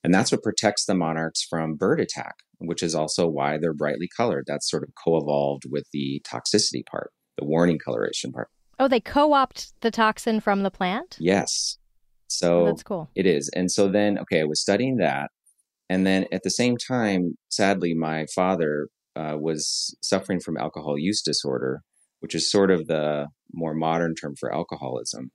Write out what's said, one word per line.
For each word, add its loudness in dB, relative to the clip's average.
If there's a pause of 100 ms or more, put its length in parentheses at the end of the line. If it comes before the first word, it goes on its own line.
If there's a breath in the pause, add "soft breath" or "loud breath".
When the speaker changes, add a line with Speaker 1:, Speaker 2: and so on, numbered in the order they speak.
Speaker 1:
And 4
that's 4
what 0
protects 2
the 0
monarchs 0
from -4
bird 2
attack, -6 (240)
which -4
is -2
also 0
why 0
they're 0
brightly -4
colored. 0
That's -4
sort -2
of -12 (120)
co-evolved 2
with -4
the -4
toxicity -2
part, -8 (260)
the -6
warning 4
coloration -4
part. -8 (280)
Speaker 2:
Oh, 2
they 4
co-opt 2
the 0
toxin 0
from 2
the 0
plant? -4
Speaker 1:
Yes. 0 (500)
So 4
Speaker 2:
Oh, 6
that's 0
cool. -8
Speaker 1:
it 0
is. 2
And 0
so 4
then, 2
okay, 0
I 2
was -2
studying 0
that. 0 (600)
And 2
then 2
at -4
the -2
same 2
time, -2 (100)
sadly, 0
my -2 (100)
father, 0 (260)
uh, -6
was -4
suffering -2
from -6
alcohol -4
use 0
disorder, -2 (360)
which -10
is -2
sort 6
of 2
the 0 (260)
more -4
modern 0
term -10
for -6
alcoholism. -8